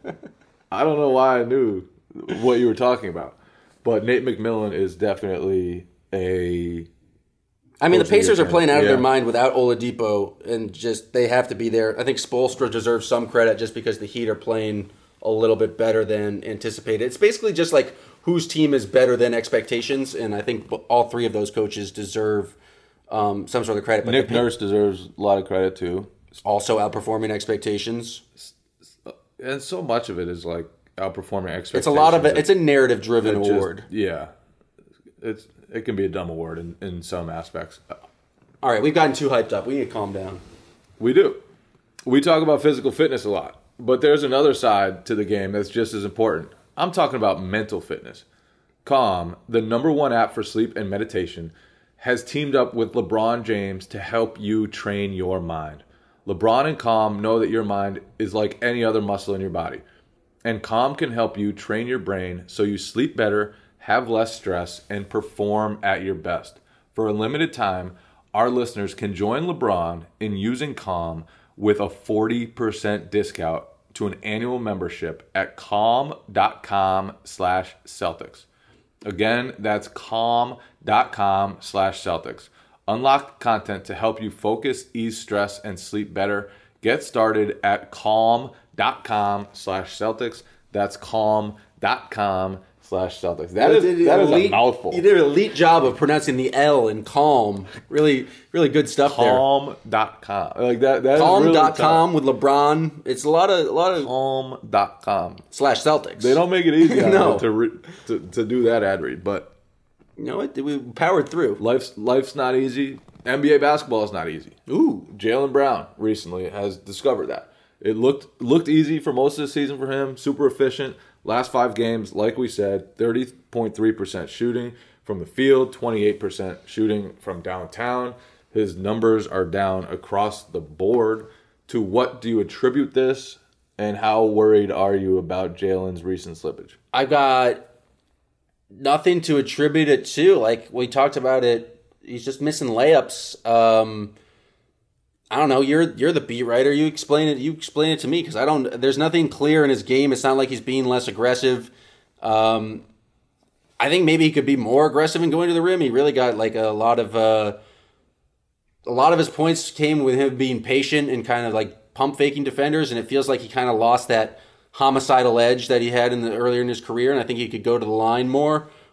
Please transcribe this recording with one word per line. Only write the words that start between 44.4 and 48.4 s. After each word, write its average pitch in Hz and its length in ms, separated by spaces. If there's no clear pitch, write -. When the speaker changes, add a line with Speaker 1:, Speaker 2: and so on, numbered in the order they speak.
Speaker 2:
side 98 520
to 117 80
the 104 100
game 98 280
that's 104 160
just 110 260
as 101 100
important. 101 460
I'm 175 160
talking 147 240
about 98 260
mental 101 380
fitness. - 440